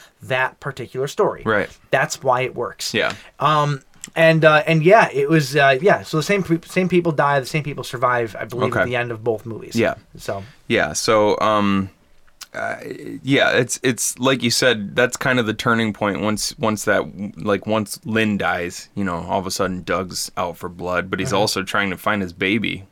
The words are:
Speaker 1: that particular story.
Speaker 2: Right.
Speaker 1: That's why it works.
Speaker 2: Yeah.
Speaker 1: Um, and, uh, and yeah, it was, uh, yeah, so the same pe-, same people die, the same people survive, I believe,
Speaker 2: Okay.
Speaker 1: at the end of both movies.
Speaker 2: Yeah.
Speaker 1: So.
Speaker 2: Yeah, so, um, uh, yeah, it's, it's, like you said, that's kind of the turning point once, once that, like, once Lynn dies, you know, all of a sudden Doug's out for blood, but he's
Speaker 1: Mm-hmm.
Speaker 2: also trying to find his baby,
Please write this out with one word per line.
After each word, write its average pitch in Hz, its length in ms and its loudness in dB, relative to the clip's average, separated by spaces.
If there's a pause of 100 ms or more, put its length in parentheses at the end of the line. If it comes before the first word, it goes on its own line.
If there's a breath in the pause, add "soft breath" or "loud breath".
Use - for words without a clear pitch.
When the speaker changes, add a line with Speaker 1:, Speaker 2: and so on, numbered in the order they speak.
(220 loud breath)
Speaker 1:
that 127 400 -2
particular 131 460 -6
story. 156 380 0
Speaker 2:
Right. 104 240 0 (220)
Speaker 1:
That's 139 320 0
why 127 200 2
it 127 120 -6
works. - 380 -6
Speaker 2:
Yeah. 92 200 2 (280 loud breath)
Speaker 1:
Um, 147 400 2 (340)
and, 160 300 6
uh, 151 200 6
and 160 160 2
yeah, 196 320 8
it 139 160 0
was, 151 260 2
uh, 139 260 6
yeah, 113 200 4
so 160 160 -6
the 151 60 0
same 202 180 0
pe-, 165 240 0
same 185 240 0
people 170 220 2
die, 143 300 2
the 127 40 -4
same 151 180 -4
people 135 200 -8
survive, 120 560 -2
I 123 60 -8
believe, 117 260 -2
Speaker 2:
Okay. 107 80 2
Speaker 1:
at 95 60 2
the 123 100 -2
end 120 160 -2
of 110 120 -10
both 113 220 -2
movies. 113 300 -10
Speaker 2:
Yeah. 107 200 2 (220)
Speaker 1:
So. 98 260 -8 (240)
Speaker 2:
Yeah, 90 260 0
so, 104 480 2
um, 101 500 2 (640)
uh, 110 240 -6 (440)
yeah, 131 300 2
it's, 117 320 0
it's, - 340 -2
like 127 240 0
you 120 80 0
said, 113 460 0
that's 123 200 2
kind 127 240 0
of 117 60 0
the 107 80 0
turning 113 400 0
point 98 280 -2
once, 107 360 -2
once 107 280 -2
that, 95 180 2 (340)
like, 101 300 -2
once 107 360 -2
Lynn 110 360 0
dies, 90 560 -4
you 101 80 -4
know, 90 140 -2 (120)
all 95 80 0
of 92 80 -2
a 95 60 -6
sudden 92 320 -4
Doug's 87 540 -4
out 90 200 -4
for 90 120 -10
blood, 87 420 -4
but 95 80 -2
he's 95 80 -4
Speaker 1:
Mm-hmm. 98 100 0
Speaker 2:
also 101 240 0
trying 98 300 -2
to 87 60 -6
find 104 260 -2
his 87 100 -8
baby, 95 580 -2